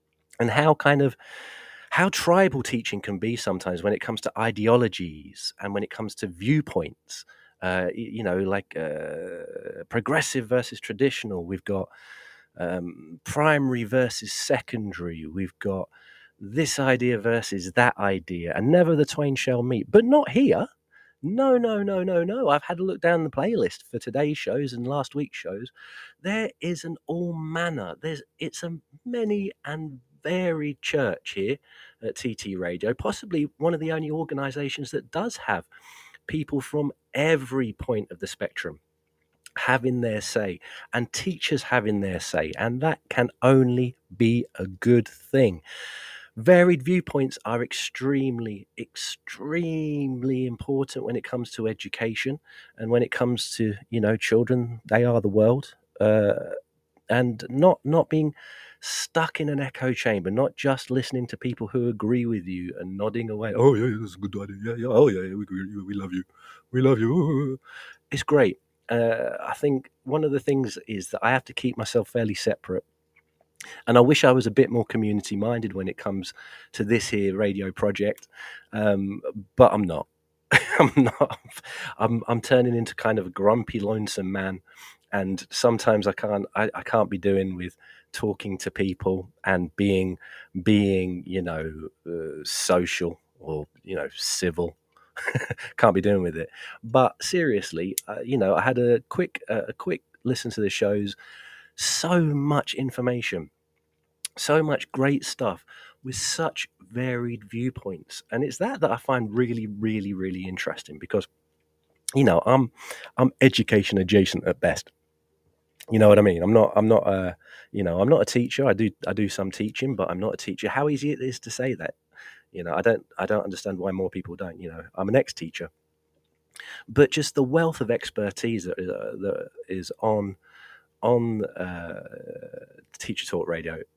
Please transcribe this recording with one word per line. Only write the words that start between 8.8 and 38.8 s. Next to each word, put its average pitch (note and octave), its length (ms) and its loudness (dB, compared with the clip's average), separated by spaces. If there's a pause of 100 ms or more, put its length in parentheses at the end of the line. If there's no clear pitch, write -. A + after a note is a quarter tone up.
progressive B2+ 580 -2
versus A#2+ 320 0
traditional. G#2 680 -2
We've F#2 180 -8
got, F#2+ 240 -4 (720)
um, E2+ 640 -6
primary C#3 600 2
versus B2 460 -2
secondary. F2+ 920 -6
We've F2+ 340 -8
got F#2+ 300 -4 (500)
this A#2+ 400 -4
idea B2 380 2
versus G#2 560 -2
that B2 240 4
idea, F2+ 580 -2
and G#2+ 140 0
never E3+ 260 6
the D3 120 4
twain C#3+ 300 -2
shall B2 260 0
meet. B2 280 -2
But A3+ 140 8
not C#4 240 4
here. B3+ 380 4 (560)
No, B3 360 2
no, A3 240 0
no, G3 200 0
no, F3+ 220 2
no. A3 240 -2
I've D3 140 4
had F3 180 -6
a - 20 -4
look F#3+ 200 -4
down E3+ 220 4
the D3+ 60 -4
playlist D3+ 600 -2
for A#2+ 80 -6
today's D3 400 -2
shows C3 340 -4
and A#2+ 140 -8
last C#3 280 -4
week's C#3+ 220 -6
shows. G#2 340 -10 (520)
There G#3 260 -4 (140)
is E3+ 200 -6
an E3 140 -10 (100)
all E3+ 280 -4
manner. D#3+ 640 -4
There's, D#3 220 -8 (160)
it's - 240 -8
a E3+ 160 -8 (260)
many G#3+ 480 -2 (100)
and D3 380 -10 (240)
varied D#3+ 560 -2
church - 540 -2
here G#2 240 -2 (440)
at A2+ 140 -6
T A#2 180 -6
T G2 220 -8
Radio, F2+ 380 -2
possibly F3 640 -4
one E3 160 0
of D3+ 60 -2
the D#3+ 120 -4
only D#3+ 180 -4
organisations C#3+ 800 -6
that - 180 -6
does G#3+ 260 -4
have F#2+ 300 -4 (600)
people D3 360 -4
from D3 280 -2 (220)
every C3+ 600 0
point A2 360 -4
of F2+ 100 -18
the G2 60 -8
spectrum - 540 -8 (800)